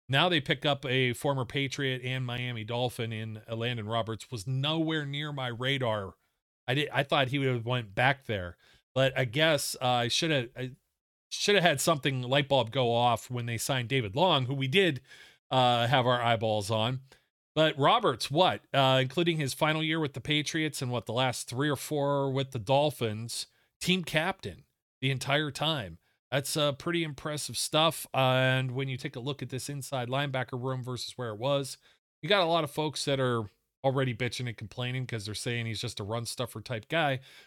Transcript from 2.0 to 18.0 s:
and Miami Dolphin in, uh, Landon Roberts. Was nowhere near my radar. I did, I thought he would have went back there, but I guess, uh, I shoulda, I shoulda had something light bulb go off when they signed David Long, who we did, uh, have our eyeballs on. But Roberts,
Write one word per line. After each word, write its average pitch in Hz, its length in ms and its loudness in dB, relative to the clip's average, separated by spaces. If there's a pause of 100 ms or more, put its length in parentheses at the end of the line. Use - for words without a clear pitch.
and 127 220 -4
Miami 120 380 -6
Dolphin 117 480 -2
in, 110 280 -8 (100)
uh, 113 60 -4
Landon 117 300 -4
Roberts. 113 440 -4
Was 107 160 -8
nowhere 151 600 -2
near 147 260 -6
my 131 160 -6
radar. 117 640 -2 (540)
I 127 60 2
did, 147 180 0
I 131 100 2
thought 143 260 2
he 139 100 -2
would 135 100 2
have 117 180 -2
went 117 280 -2
back 131 320 2
there, 90 300 -4 (380)
but 131 220 2
I 131 80 2
guess, 147 560 2
uh, 135 60 0
I 123 220 2
shoulda, 139 480 0
I 127 160 -8 (580)
shoulda 202 300 2
had 160 200 4
something 139 420 2
light 135 260 2
bulb 123 220 4
go 120 220 2
off 120 380 2
when 120 160 -4
they 117 120 -4
signed 127 300 -2
David 110 260 -2
Long, 147 320 4
who 135 80 -2
we 135 140 -2
did, 165 320 4 (500)
uh, 123 360 4
have 127 200 4
our 123 140 4
eyeballs 110 500 2
on. 117 300 0 (540)
But 156 240 2
Roberts, 165 520 4